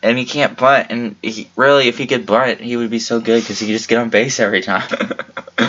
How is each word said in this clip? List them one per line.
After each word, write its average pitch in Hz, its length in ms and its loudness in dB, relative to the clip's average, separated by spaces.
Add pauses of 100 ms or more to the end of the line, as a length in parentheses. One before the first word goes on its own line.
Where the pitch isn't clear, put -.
and 117 140 2
he 127 80 -4
can't 143 300 -2
bunt, 131 360 4
and 117 320 -6
he, 107 320 -8
really, 135 320 4
if 117 100 0
he 135 80 -4
could 120 220 -2
bunt, 117 340 2
he 120 160 -4
would 117 140 -4
be 117 80 -2
so 117 200 -2
good 113 240 2
'cause 104 160 -10
he 110 60 -4
could 107 80 -2
just 113 160 -4
get 117 80 2
on 120 120 -2
base 113 300 0
every 101 220 0
time. 98 260 -2
<laughs> - 680 -8 (120)